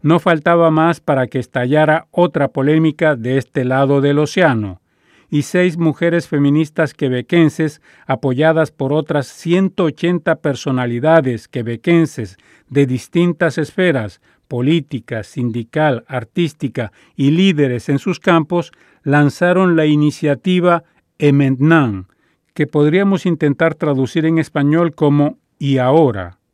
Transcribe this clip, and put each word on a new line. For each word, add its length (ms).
No 200
faltaba 500
más 300
para 260
que 120
estallara 720
otra 360
polémica 720
de 200
este 280
lado 340
del 200
océano, 600
y 120
seis 360
mujeres 520
feministas 640
quebequenses, 880
apoyadas 640
por 220
otras 340
ciento 560
ochenta 540
personalidades 1120
quebequenses 880
de 160
distintas 720
esferas, 640
política, 760
sindical, 840
artística 840
y 140
líderes 580
en 100
sus 220
campos, 500
lanzaron 720
la 100
iniciativa 1000
Maintenant, 880
que 140
podríamos 580
intentar 500
traducir 500
en 120
español 580
como 440
"Y 180
ahora" 640